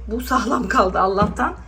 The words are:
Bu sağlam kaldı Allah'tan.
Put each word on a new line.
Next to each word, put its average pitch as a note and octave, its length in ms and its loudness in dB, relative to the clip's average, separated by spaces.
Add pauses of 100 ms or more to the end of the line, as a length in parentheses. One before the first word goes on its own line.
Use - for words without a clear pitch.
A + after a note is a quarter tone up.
Bu A3+ 140 -4
sağlam B3+ 460 0
kaldı F#3+ 320 2
Allah'tan. G3 540 0 (140)